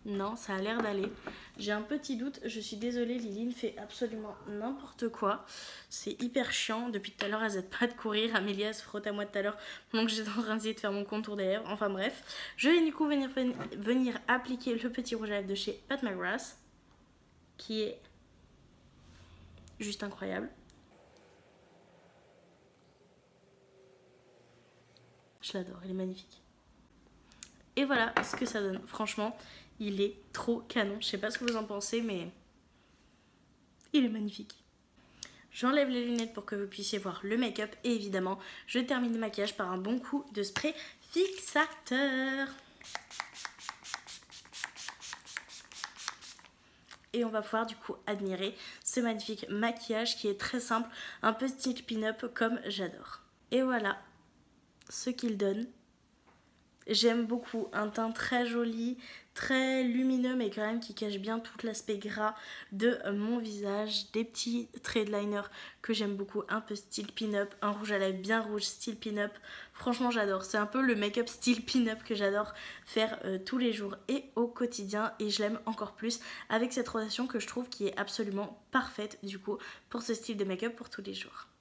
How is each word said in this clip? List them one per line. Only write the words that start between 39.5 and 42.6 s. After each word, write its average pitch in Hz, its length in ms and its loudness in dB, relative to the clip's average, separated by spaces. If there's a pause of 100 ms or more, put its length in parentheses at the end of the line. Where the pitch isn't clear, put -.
par 185 140 0
un 185 60 0
bon 208 220 2
coup 277 240 -2 (100)
de 202 100 0
spray 294 320 0 (340)
fixateur. 277 1400 2 (4000)